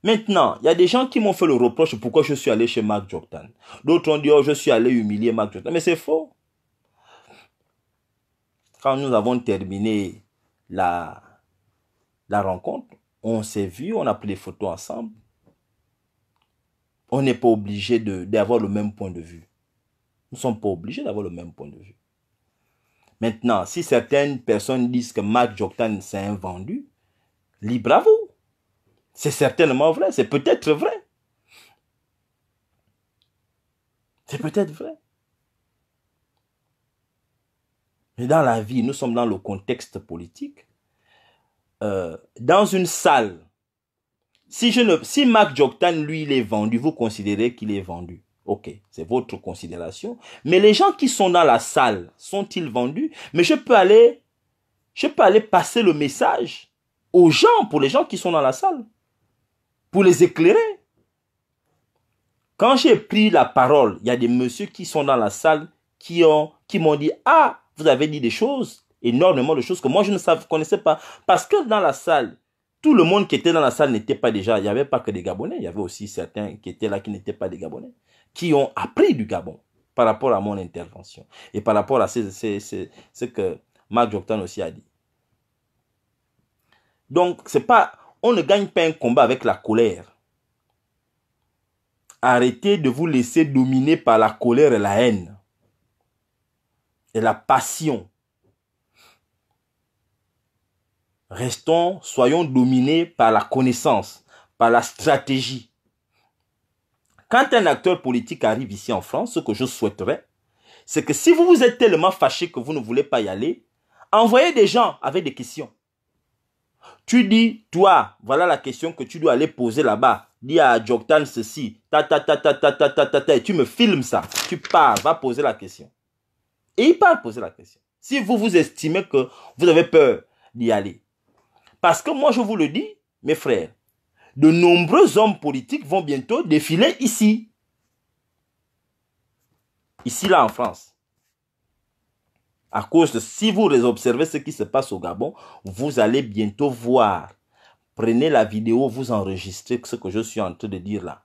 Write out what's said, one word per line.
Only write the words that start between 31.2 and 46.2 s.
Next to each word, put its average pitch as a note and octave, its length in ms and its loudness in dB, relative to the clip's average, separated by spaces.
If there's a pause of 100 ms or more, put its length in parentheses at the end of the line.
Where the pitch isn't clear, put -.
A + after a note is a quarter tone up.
C'est C#3+ 100 -12
peut-être D#3 340 -6
vrai. D#4+ 220 -16 (3250)
Mais B2 80 -6
dans D#3 160 2
la A2+ 180 0
vie, A2+ 220 -6
nous C3+ 100 -4
sommes A#2+ 220 -6
dans A#2+ 100 -2
le G2+ 120 -4
contexte G2+ 600 -12
politique. F2+ 720 -18 (1120)
Euh, F#2+ 360 -6 (220)
dans F3 260 2
une F#3 200 -2
salle, A#2+ 540 0 (1120)
si A#3 220 0
je B3 100 2
ne, F#3+ 220 2
si C#4 220 0
Mark G#3+ 300 4
Joktan, C#3+ 360 0
lui, D#3 320 -6